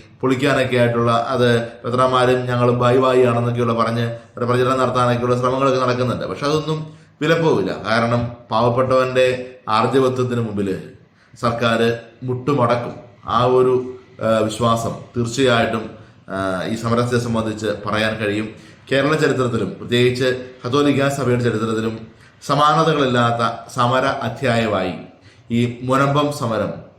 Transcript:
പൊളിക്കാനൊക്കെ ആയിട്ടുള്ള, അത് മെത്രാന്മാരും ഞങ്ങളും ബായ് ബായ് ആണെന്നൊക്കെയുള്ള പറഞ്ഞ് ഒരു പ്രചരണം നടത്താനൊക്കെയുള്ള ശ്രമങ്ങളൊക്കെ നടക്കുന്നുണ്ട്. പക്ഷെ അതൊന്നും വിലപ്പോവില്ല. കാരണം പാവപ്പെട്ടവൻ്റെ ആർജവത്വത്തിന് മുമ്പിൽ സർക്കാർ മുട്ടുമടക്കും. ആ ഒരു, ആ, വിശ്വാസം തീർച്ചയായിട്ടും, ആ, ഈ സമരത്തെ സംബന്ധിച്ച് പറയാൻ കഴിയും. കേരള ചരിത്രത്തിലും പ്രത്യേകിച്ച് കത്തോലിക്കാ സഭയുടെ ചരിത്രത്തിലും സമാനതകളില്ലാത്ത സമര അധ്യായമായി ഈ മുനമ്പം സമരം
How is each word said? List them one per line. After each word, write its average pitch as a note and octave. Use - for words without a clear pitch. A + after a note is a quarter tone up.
പൊളിക്കാനൊക്കെ C3
ആയിട്ടുള്ള, A#2
അത് B2
മെത്രാന്മാരും B2+
ഞങ്ങളും B2
ബായ് B2
ബായ് B2+
ആണെന്നൊക്കെയുള്ള A#2+
പറഞ്ഞ് A#2
ഒരു A#2
പ്രചരണം B2+
നടത്താനൊക്കെയുള്ള B2
ശ്രമങ്ങളൊക്കെ C3
നടക്കുന്നുണ്ട്. A#2+
പക്ഷെ F#2+
അതൊന്നും D#3
വിലപ്പോവില്ല. D3+
കാരണം A#2
പാവപ്പെട്ടവൻ്റെ B2+
ആർജവത്വത്തിന് A#2+
മുമ്പിൽ G2+
സർക്കാർ A#2
മുട്ടുമടക്കും. B2
ആ A2
ഒരു, B2+
ആ, A2
വിശ്വാസം A#2
തീർച്ചയായിട്ടും, A2+
ആ, F#2+
ഈ A2
സമരത്തെ A#2+
സംബന്ധിച്ച് A2
പറയാൻ G#2+
കഴിയും. G#2+
കേരള C#3
ചരിത്രത്തിലും B2
പ്രത്യേകിച്ച് B2
കത്തോലിക്കാ C#3
സഭയുടെ B2
ചരിത്രത്തിലും A2
സമാനതകളില്ലാത്ത C#3
സമര C3
അധ്യായമായി A2+
ഈ A#2+
മുനമ്പം C#3
സമരം G#2+